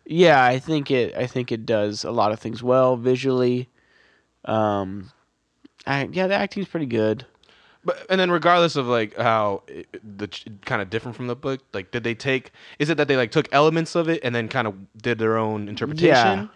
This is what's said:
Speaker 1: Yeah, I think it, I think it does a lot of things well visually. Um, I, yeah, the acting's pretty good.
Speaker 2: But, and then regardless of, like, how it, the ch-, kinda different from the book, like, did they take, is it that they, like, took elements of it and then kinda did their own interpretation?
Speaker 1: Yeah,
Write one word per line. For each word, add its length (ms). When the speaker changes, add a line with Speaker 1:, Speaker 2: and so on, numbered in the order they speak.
Speaker 1:
Yeah, 380
I 160
think 320
it, 240
I 120
think 240
it 140
does 380
a 80
lot 200
of 80
things 240
well 320
visually. 720
Um, 680
I, 260
yeah, 160
the 80
acting's 340
pretty 180
good. 380
Speaker 2:
But, 260
and 100
then 120
regardless 440
of, 120
like, 280
how 520
it, 200
the 100
ch-, 200
kinda 200
different 300
from 120
the 80
book, 260
like, 180
did 120
they 120
take, 360
is 100
it 80
that 100
they, 80
like, 140
took 220
elements 440
of 140
it 140
and 100
then 140
kinda 260
did 200
their 180
own 320
interpretation? 380
Speaker 1:
Yeah, 480